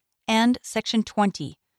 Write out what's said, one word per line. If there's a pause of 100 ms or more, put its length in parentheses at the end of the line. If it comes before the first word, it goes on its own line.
(280)
and
section
twenty, (200)